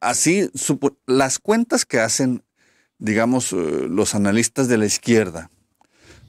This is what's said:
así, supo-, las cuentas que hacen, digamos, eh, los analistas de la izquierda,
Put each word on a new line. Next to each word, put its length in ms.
así, 540
supo-, 420
las 320
cuentas 460
que 160
hacen, 420
digamos, 540
eh, 40
los 280
analistas 500
de 100
la 100
izquierda, 600